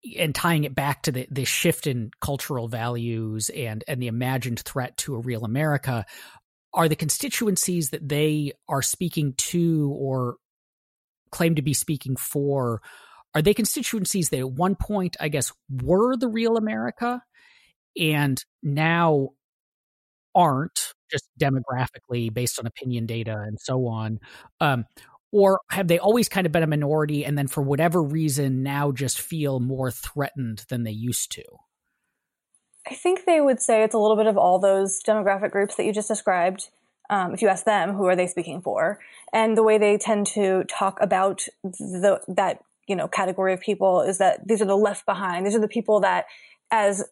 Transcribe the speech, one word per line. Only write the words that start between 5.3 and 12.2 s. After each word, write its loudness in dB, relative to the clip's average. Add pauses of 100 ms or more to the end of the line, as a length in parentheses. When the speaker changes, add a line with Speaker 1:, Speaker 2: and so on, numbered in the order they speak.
Speaker 1:
America, 0 (720)
are 4
the 2
constituencies -2
that -8
they 0 (160)
are -2
speaking -2
to 0
or -2 (920)
claim 2
to 0
be 0
speaking -4
for, -2 (520)